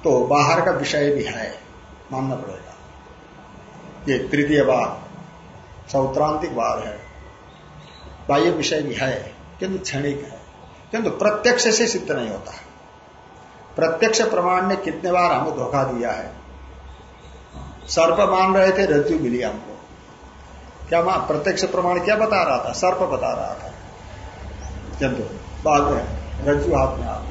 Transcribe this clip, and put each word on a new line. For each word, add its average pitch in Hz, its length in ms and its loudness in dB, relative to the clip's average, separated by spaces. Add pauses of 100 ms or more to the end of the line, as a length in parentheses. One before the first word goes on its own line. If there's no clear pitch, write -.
तो 131 160 4
बाहर 143 420 4
का 180 100 4
विषय 143 420 0
भी 143 100 0
है, - 360 -8 (520)
मानना 135 240 -4
पड़ेगा। - 400 -12 (1300)
ये 127 180 0
तृतीय 143 360 6
बार, 120 400 2 (880)
सौत्रांतिक 143 640 0
बार 113 240 0
है। 104 200 -10 (1300)
बाह्य 156 200 4
विषय 156 320 0
भी 135 120 -4
है, 123 400 -4 (260)
किंतु 190 240 -4
क्षणिक 143 400 -4
है, - 160 -16 (520)
किंतु 214 180 -2
प्रत्यक्ष 214 540 2
से 226 240 4
सिद्ध - 240 -4
नहीं 123 180 -2
होता। 101 220 -10 (1200)
प्रत्यक्ष 165 460 2
प्रमाण 180 460 2
ने 185 80 2
कितने 165 360 -4
बार 175 200 4
हमें 147 260 -2
धोखा 131 260 0
दिया 120 280 -2
है। - 220 -8 (1500)
सर्प 165 340 4
मान 185 360 4
रहे 190 160 6
थे, 202 140 2
रज्जु 147 340 2
मिली 123 220 0
हमको। 107 300 -6 (1160)
क्या 170 140 4
मान, 185 160 2
प्रत्यक्ष - 460 0
प्रमाण 180 340 0
क्या 202 160 2
बता 214 280 2
रहा 123 220 0
था? 120 60 -4
सर्प 185 260 2
बता 127 360 0
रहा 104 200 -4
था, - 200 -12 (1300)
किंतु 120 240 -2 (400)
बाद 147 180 4
में 143 220 0 (420)
रज्जु 143 300 2
हाथ 131 220 2
में 120 100 -6
आ 107 120 -6
गई। - 120 -10